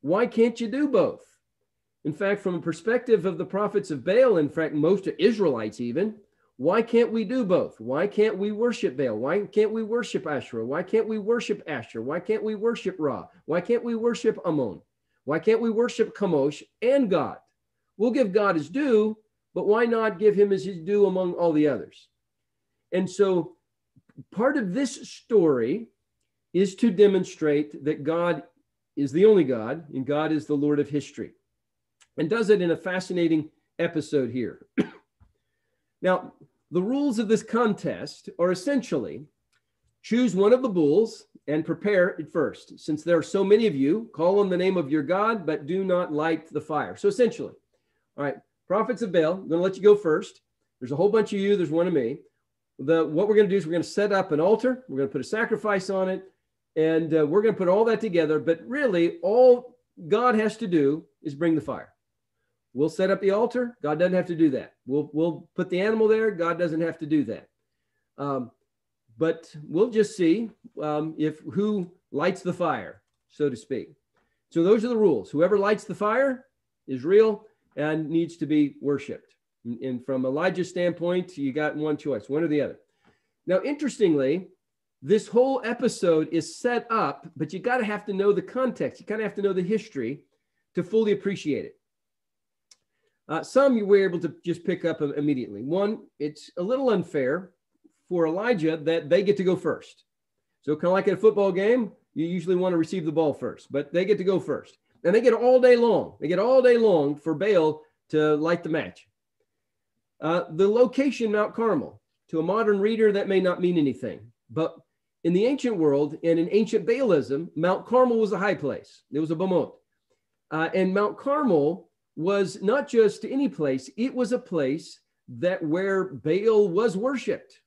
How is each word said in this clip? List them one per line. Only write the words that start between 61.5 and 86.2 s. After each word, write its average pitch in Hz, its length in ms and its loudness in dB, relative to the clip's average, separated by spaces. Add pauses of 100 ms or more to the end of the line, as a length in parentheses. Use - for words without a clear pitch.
the 147 60 0
fire. - 300 -10 (880)
We'll 151 120 0
set 190 200 0
up 190 120 0
the 196 100 2
altar. 240 500 -2
God 151 160 -2
doesn't 180 160 2
have 175 140 0
to 170 80 -4
do 156 160 4
that. 120 220 -8 (120)
We'll, 143 260 -4
we'll 156 440 -2
put 180 160 -4
the 180 100 -2
animal 220 260 2
there. 220 220 2
God 170 300 -2
doesn't 160 220 -2
have 165 180 -4
to 156 80 -10
do 147 160 2
that. 104 260 -8 (720)
Um, 135 320 -6 (640)
but 185 340 -2 (160)
we'll 185 220 0
just 214 260 0
see, 190 360 0 (280)
um, 151 380 -4
if 156 220 -4
who 196 520 -4 (200)
lights 175 320 -2
the 180 100 -4
fire, 131 480 -4 (280)
so 147 200 -2
to 123 60 -6
speak. - 400 -10 (560)
So 170 100 0
those 208 240 4
are 247 40 -4
the 247 60 0
rules. 160 360 2
Whoever 180 260 2
lights 208 280 0
the 180 100 -10
fire 247 500 -2 (420)
is 127 160 -8
real 202 440 4 (280)
and 156 360 -4
needs 165 260 -2
to - 80 -4
be 143 340 2
worshiped. - 540 -6 (320)
And, 117 160 -8
and 127 240 -8
from 131 180 -2
Elijah's 170 460 -2
standpoint, 175 640 -2
you 139 180 -4
got 151 220 -2
one 151 220 -2
choice, 131 320 -6
one 147 140 -2
or 170 40 -2
the 147 140 0
other. 104 160 -6 (720)
Now, 185 160 2
interestingly, 190 840 0 (520)
this 202 260 0
whole 254 360 2
episode 202 680 0